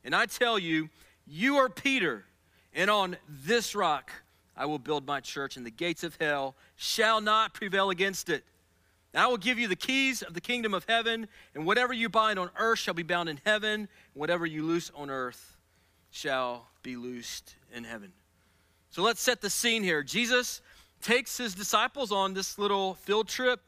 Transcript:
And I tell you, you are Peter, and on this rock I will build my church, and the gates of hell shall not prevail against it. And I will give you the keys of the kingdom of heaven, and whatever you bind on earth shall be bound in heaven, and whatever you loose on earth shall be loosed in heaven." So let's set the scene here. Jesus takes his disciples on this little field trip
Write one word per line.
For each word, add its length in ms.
And 100
I 120
tell 300
you, 340
you 300
are 120
Peter, 560
and 160
on 280
this 460
rock 380
I 100
will 120
build 280
my 140
church, 360
and 100
the 40
gates 340
of 160
hell 340
shall 440
not 340
prevail 360
against 380
it. 160
And 100
I 40
will 100
give 220
you 80
the 100
keys 460
of 120
the 60
kingdom 320
of 160
heaven, 400
and 120
whatever 260
you 160
bind 300
on 180
earth 220
shall 160
be 80
bound 260
in 160
heaven, 360
and 80
whatever 320
you 160
loose 320
on 160
earth 460
shall 580
be 120
loosed 640
in 120
heaven." 280
So 120
let's 180
set 200
the 100
scene 320
here. 200
Jesus 600
takes 340
his 180
disciples 560
on 240
this 240
little 360
field 340
trip 400